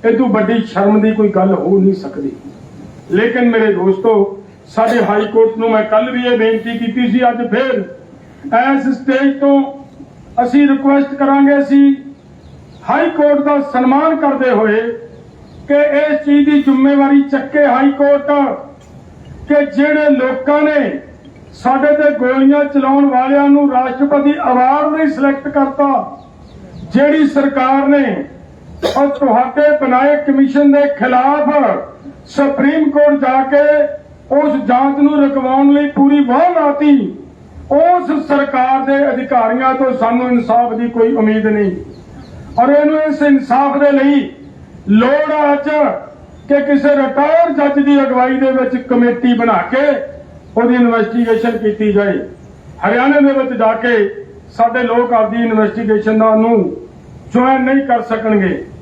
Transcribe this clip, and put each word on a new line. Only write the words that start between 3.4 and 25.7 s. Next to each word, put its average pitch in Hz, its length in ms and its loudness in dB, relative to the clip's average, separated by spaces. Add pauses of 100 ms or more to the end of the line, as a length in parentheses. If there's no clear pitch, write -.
ਮੇਰੇ 226 240 0
ਦੋਸਤੋ, 196 680 0 (340)
ਸਾਡੇ 233 300 0
ਹਾਈ 208 280 -2
ਕੋਰਟ 226 240 2
ਨੂੰ 226 140 -2
ਮੈਂ 214 180 0
ਕੱਲ੍ਹ 233 220 0
ਵੀ 247 160 -4
ਇਹ 226 100 0
ਬੇਨਤੀ 220 400 -2
ਕੀਤੀ 240 340 -4
ਸੀ, 247 180 0
ਅੱਜ 233 200 -4
ਫਿਰ 240 340 -2 (640)
ਇਸ 262 500 0
ਸਟੇਜ 277 440 -2
ਤੋਂ 277 220 2 (840)
ਅਸੀਂ 277 240 2
ਰਿਕੁਐਸਟ 277 480 0
ਕਰਾਂਗੇ, 277 440 2
ਅਸੀਂ 277 360 4 (920)
ਹਾਈ 330 200 0
ਕੋਰਟ 294 360 2
ਦਾ 285 140 0 (120)
ਸਨਮਾਨ 269 460 0
ਕਰਦੇ 269 340 -2
ਹੋਏ 214 300 0 (880)
ਕਿ 285 120 2 (200)
ਇਸ 302 260 -2
ਚੀਜ਼ 285 240 2
ਦੀ 294 120 2
ਜ਼ਿੰਮੇਵਾਰੀ 277 600 2 (100)
ਚੱਕੇ 285 340 0
ਹਾਈ 277 260 2
ਕੋਰਟ, 285 400 0 (1160)
ਕਿ 294 180 2
ਜਿਹੜੇ 294 440 0
ਲੋਕਾਂ 262 520 0
ਨੇ 294 380 -2 (540)
ਸਾਡੇ 277 420 0
ਤੇ 294 140 2 (100)
ਗੋਲੀਆਂ 269 460 2
ਚਲਾਉਣ 277 440 0
ਵਾਲਿਆਂ 269 400 0
ਨੂੰ 285 220 4
ਰਾਸ਼ਟਰਪਤੀ 277 640 0 (180)
ਅਵਾਰਡ 285 440 0
ਨਹੀਂ 311 120 0
ਸਿਲੈਕਟ 277 400 -2
ਕਰਤਾ, 277 680 -2 (760)